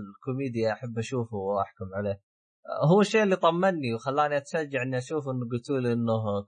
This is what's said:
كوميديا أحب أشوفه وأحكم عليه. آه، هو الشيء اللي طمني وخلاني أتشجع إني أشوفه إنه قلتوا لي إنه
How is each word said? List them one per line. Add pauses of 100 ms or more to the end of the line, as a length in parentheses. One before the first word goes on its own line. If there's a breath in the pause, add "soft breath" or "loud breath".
(240)
كوميديا
أحب
أشوفه
وأحكم (100)
عليه. (480)
آه،
هو
الشيء
اللي
طمني
وخلاني
أتشجع
إني
أشوفه
إنه
قلتوا
لي
إنه